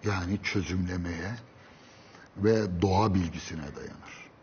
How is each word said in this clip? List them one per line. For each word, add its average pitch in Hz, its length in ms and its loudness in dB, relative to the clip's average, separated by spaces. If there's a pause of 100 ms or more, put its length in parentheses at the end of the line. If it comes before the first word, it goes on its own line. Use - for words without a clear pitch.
Yani 98 380 -2
çözümlemeye 90 920 -2 (1000)
ve 98 460 4
doğa 98 320 6
bilgisine 80 640 -2
dayanır. - 520 -16 (140)